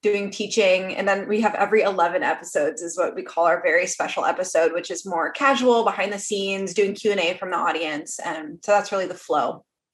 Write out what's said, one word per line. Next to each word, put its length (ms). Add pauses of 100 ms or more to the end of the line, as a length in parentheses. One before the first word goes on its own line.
doing 280
teaching. 640
And 140
then 180
we 140
have 140
every 260
eleven 420
episodes 600
is 160
what 160
we 80
call 240
our 160
very 240
special 400
episode, 480
which 160
is 160
more 260
casual, 520
behind 280
the 60
scenes, 560
doing 180
Q 200
and 80
A 180
from 120
the 60
audience. 640
And 440
so 100
that's 200
really 140
the 80
flow. 500 (300)